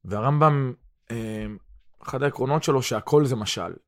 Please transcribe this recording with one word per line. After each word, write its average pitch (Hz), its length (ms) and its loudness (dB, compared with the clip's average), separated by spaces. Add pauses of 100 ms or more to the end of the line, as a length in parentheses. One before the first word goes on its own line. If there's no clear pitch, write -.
והרמב"ם, 139 680 2 (380)
אה, 110 340 -8 (580)
אחד 135 200 -6
העקרונות 143 400 0
שלו 135 180 2
שהכל 139 440 2
זה 123 100 0
משל. 98 380 -4 (140)